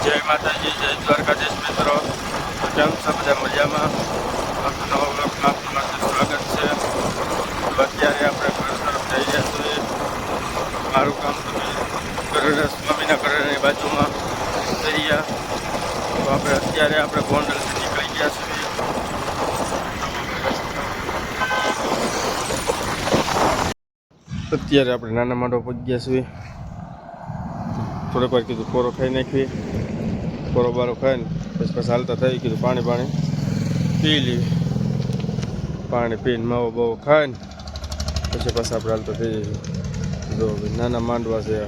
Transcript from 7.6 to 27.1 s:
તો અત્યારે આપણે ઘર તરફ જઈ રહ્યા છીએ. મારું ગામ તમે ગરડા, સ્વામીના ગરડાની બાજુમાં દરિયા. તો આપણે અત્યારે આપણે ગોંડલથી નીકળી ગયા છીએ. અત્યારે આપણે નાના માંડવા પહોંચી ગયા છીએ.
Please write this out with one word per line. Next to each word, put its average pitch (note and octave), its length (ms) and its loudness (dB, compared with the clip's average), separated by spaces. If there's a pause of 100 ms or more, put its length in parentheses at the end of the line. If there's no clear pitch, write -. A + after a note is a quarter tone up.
તો C3+ 80 4
અત્યારે C#3+ 440 2
આપણે C#3+ 300 0
ઘર C3+ 240 -2
તરફ - 300 0
જઈ C3+ 180 0
રહ્યા D3 240 2
છીએ. D3 240 -2 (1160)
મારું C#3 280 4
ગામ C#3+ 220 0
તમે - 200 -4 (680)
ગરડા, D3 420 4
સ્વામીના D3+ 480 2
ગરડાની C#3+ 420 2
બાજુમાં C#3+ 480 2 (680)
દરિયા. D#3 420 2 (880)
તો C3 80 -2 (160)
આપણે C#3 240 2
અત્યારે D3+ 420 2
આપણે D3 300 0
ગોંડલથી D3 480 0
નીકળી D3 400 -2
ગયા D3 160 2
છીએ. - 240 -4 (4000)
અત્યારે C3+ 340 4
આપણે A2+ 280 -2
નાના B2 220 0
માંડવા A#2+ 240 0
પહોંચી A#2+ 220 -6
ગયા B2 180 -2
છીએ. C3 180 2 (1900)